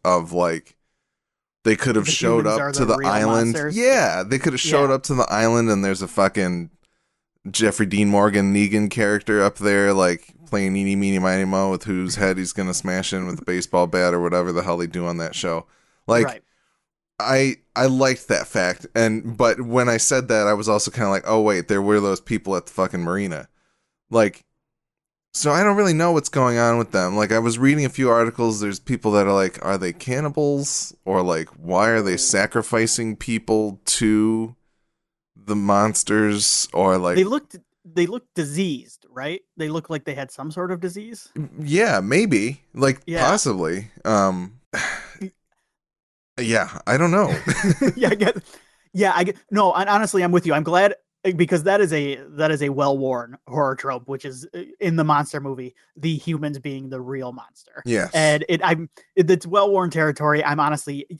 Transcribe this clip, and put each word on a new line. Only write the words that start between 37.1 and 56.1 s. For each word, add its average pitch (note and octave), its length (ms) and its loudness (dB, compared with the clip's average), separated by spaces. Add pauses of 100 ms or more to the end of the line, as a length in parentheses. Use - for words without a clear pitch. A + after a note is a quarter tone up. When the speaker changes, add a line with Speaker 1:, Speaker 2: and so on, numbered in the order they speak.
Speaker 2:
They F#3 80 6
looked, A#3+ 320 -4 (280)
they F3 220 -2
looked A#3+ 280 -10
diseased, D3+ 760 -6
right? C#3+ 320 -10 (160)
They D#3 100 -6
looked D#3 220 -6
like D3+ 140 -8
they D3 100 -8
had C3 180 -10
some C#3+ 180 -12
sort F3+ 220 -6
of F3 80 -8
disease. G3+ 480 -12 (320)
Speaker 1:
Yeah, D#3 400 0
maybe. B2+ 640 0 (120)
Like, C3+ 320 0
Speaker 2:
Yeah. E3 220 -2
Speaker 1:
possibly. G2 640 -2 (160)
Um, G2 480 0 (180)
<sighs> - 480 -8
Speaker 2:
Y- F#3+ 120 -12 (1080)
Speaker 1:
yeah, A2+ 480 0
I A#2 100 4
don't E3 140 2
know. F#3 240 2 (320)
Speaker 2:
<laughs> G#3 300 2
Yeah, B3 140 2
I G#3+ 40 2
get, G#3 220 0 (560)
yeah, F#3+ 220 2
I F3 100 2
get, F#3+ 120 -4 (140)
no, G3 240 4
and F#3+ 140 0
honestly, G3+ 340 2
I'm F3 100 2
with F3 140 2
you. D3+ 80 2
I'm D3+ 80 2
glad, F3 320 4 (300)
eh, F#3+ 80 2
because E3+ 320 2
that G3 160 4
is F3 120 2
a, C#3+ 240 -2 (200)
that D#3 140 2
is D3 120 -2
a C#3 80 0
well-worn C3 640 -2 (100)
horror C3+ 280 -2
trope, B2+ 340 -8
which C3+ 160 -10
is, C3 300 -14
eh, - 100 -12 (160)
in E3+ 160 0
the D#3+ 80 2
monster D3 360 0
movie, C3 340 -10 (220)
the D#3 200 -4